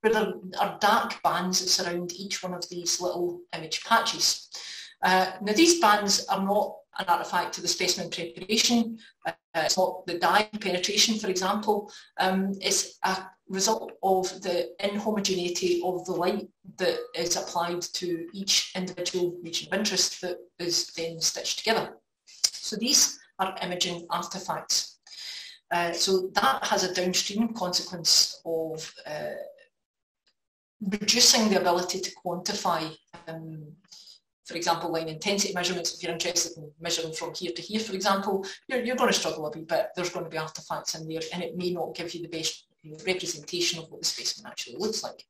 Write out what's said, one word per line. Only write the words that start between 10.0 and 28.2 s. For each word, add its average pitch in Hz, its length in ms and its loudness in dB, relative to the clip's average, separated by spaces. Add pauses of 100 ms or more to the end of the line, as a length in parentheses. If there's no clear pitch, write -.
the 175 100 -4
dye 180 320 4 (100)
penetration, 202 600 2
for 196 80 -4
example. 202 640 0 (280)
Um, 190 400 2
it's - 440 0
a 190 140 2 (300)
result 190 440 0 (100)
of 190 400 2
the 175 400 0
inhomogeneity 190 1000 0
of 180 220 -2
the 185 80 -2
light 185 340 0 (300)
that 180 200 2 (180)
is - 200 0
applied 175 460 -2
to 170 520 -4
each - 420 0
individual 180 680 -2
region - 280 -6
of 196 60 0
interest 202 440 0
that 180 160 -4 (200)
is 175 300 0 (100)
then 165 240 -6
stitched - 380 -2
together. - 380 0 (280)
So - 500 -4
these 233 440 4 (200)
are 185 220 0
imaging 175 480 -2
artifacts. - 880 -4 (720)
Uh, 175 200 2
so 185 420 2
that 262 320 4
has 196 180 2
a 180 100 -2
downstream 196 600 0
consequence - 920 2